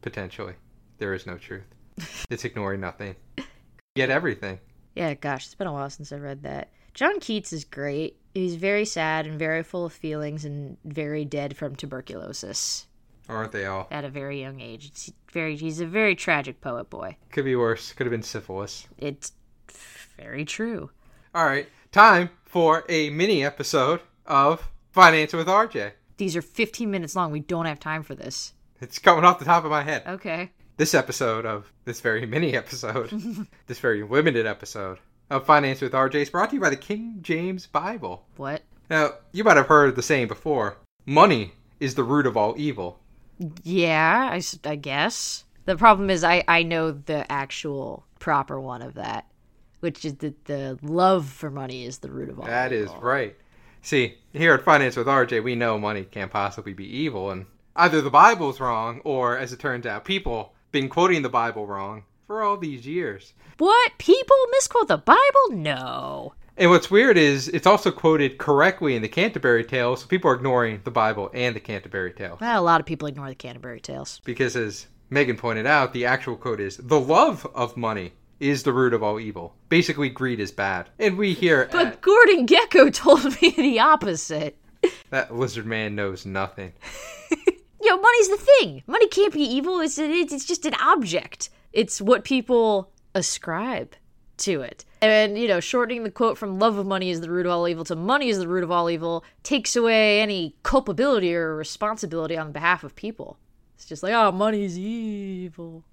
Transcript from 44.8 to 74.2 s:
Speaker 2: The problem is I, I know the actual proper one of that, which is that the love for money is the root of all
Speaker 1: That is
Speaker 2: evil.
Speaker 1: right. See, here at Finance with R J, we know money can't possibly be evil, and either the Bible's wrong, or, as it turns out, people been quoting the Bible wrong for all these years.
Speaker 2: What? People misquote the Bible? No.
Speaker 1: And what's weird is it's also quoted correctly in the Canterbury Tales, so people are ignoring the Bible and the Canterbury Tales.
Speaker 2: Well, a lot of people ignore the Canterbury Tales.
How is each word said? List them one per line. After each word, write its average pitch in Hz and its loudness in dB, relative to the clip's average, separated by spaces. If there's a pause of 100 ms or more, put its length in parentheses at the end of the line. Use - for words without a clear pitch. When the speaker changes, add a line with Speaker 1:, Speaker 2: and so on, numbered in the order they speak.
Speaker 2:
The 143 -2
problem 202 6
is 175 0
I, 175 2
I 170 4
know 165 -2
the 143 -6
actual 139 -8 (140)
proper 139 -2
one 127 -12
of 127 -16
that, 110 -10 (500)
which 165 -6
is 143 -8
that 147 -10
the 135 -8
love 175 2
for 143 -12
money 131 -12
is 127 -12
the 135 -14
root 135 -10
of 127 -14
all - -12
Speaker 1:
That 127 -2
is 104 -2
Speaker 2:
evil. 85 -18
Speaker 1:
right. 123 -2 (460)
See, 127 -2 (140)
here 156 4
at 131 0
Finance 143 4
with 123 -2
R 135 4
J, 120 -2
we 123 -4
know 117 0
money 104 -4
can't 95 -10
possibly 101 -6
be 95 -14
evil, 110 -6
and 92 -10 (300)
either 160 4
the 135 -2
Bible's 160 6
wrong, 117 -4
or, 127 0
as 127 -8
it 123 -16
turns 123 -6
out, 107 -8
people 127 -6 (180)
been 135 -2
quoting 170 2
the 127 -4
Bible 117 -2
wrong 101 -10 (220)
for 220 -6
all 202 0
these 143 -10
years. 139 -8 (260)
Speaker 2:
What? 440 4
People 523 6 (160)
misquote 494 2
the 151 2
Bible? 523 6
No. 135 -6 (220)
Speaker 1:
And 175 6
what's 175 6
weird 214 6
is 143 4
it's 170 0
also 196 6
quoted 147 2
correctly 147 4
in 110 -2
the 107 -4
Canterbury 127 2
Tales, 127 -2
so - -20
people 180 2
are 127 4
ignoring 120 0
the 127 -8
Bible 110 0
and 123 -2
the - -10
Canterbury 95 -8
Tales. 87 -12
Speaker 2:
Well, 226 -2
a - 0
lot 170 2
of 151 -10
people 151 -8
ignore 139 -14
the 131 -14
Canterbury 123 -16
Tales. 135 -14